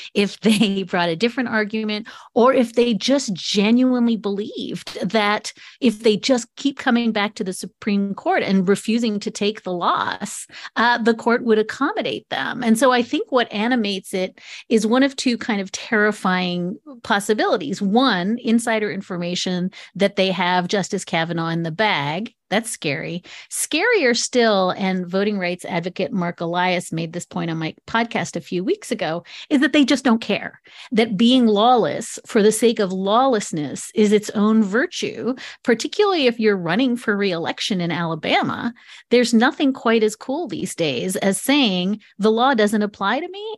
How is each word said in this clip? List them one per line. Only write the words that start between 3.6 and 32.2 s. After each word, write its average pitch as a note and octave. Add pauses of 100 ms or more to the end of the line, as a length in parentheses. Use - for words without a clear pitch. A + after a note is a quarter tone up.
believed G3+
that G#3 (280)
if A3
they G#3+
just A#3 (100)
keep C#4
coming A#3
back G#3
to A3
the F#3
Supreme G3+
Court F4
and F#3+
refusing G#3+
to G#3+
take G#3
the F#3
loss, - (300)
uh, A#3+
the A#3
court A3+
would A3
accommodate A3
them. -
And A3+
so B3+
I B3
think D4+
what A#3+
animates G#3
it F#3 (280)
is A3
one B3
of C4+
two A#3+
kind G3+
of F#3+
terrifying F#3 (240)
possibilities. A3
One, G#3
insider A3
information F3+ (240)
that G3
they F#3+
have F3+
Justice G3
Kavanaugh E3
in E3
the E3
bag, E3+ (180)
that's A3+
scary. D#3+ (260)
Scarier D#4+
still, G#3+
and F#3
voting G3
rights F3+
advocate F3+
Mark F3
Elias F3
made E3
this F3
point E3+
on E3
my D#3+ (120)
podcast A#3
a E3
few F3+
weeks E4
ago, F3 (240)
is C#4+
that D4
they D4
just C#4
don't A3+
care. - (300)
That A3+
being A#3+
lawless G#3+